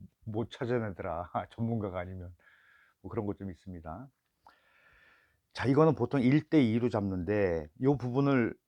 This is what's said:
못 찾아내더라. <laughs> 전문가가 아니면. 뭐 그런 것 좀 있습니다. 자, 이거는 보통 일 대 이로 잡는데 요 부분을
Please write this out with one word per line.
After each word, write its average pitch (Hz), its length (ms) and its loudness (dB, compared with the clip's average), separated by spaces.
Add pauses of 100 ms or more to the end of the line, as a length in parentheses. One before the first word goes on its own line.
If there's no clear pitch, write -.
(260)
못 110 260 -4
찾아내더라. 101 800 -4
<laughs> 95 180 -6
전문가가 107 480 -4
아니면. 90 340 -10 (680)
뭐 95 100 -16
그런 104 140 -6
것 101 120 -4
좀 98 140 -10
있습니다. 90 580 -14 (1400)
자, 101 140 -6
이거는 143 280 6
보통 117 260 0
일 135 280 4
대 156 140 6
이로 117 260 2
잡는데 95 800 0 (160)
요 139 140 4
부분을 127 560 2 (140)